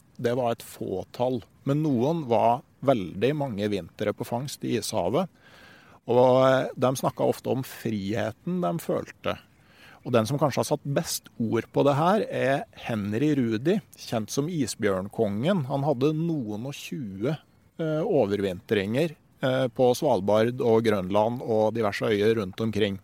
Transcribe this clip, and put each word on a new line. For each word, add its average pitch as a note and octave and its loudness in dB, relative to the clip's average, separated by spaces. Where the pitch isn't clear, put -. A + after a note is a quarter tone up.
Det A#2+ -2
var A#2+ 0
et - -12
fåtall. A2+ -4
Men D3+ 0
noen C#3+ 0
var A#2 2
veldig A2+ 0
mange G#2+ -2
vintre G2 -4
på B2 -10
fangst C3 -8
i B2 -2
ishavet. A2 -2
Og, B2+ 6
eh, C3 4
de C3 0
snakket C3 0
ofte A#2 -4
om C3 -2
friheten A2 -4
de E3+ -2
følte. - -6
Og B2+ 0
den A2 4
som C#3+ -2
kanskje C3 0
har A#2 -2
satt - -2
best - -4
ord A2+ 0
på C#3+ 4
det C#3+ 4
her, F#3 2
er C3 -2
Henry A2 0
Rudi, B2 0
kjent A2 -4
som D3 -2
Isbjørnkongen. A2 0
Han C#3 -2
hadde C#3+ 2
noen C3+ -4
og C#3+ -12
tjue, A#2 -6
eh, D#3 -2
overvintringer, G2+ 0
eh, C3 0
på B2+ 2
Svalbard A2+ 2
og A#2 6
Grønland G#2 2
og A2 2
diverse A2+ -2
øyer A2 2
rundt G2 -6
omkring. G2+ 0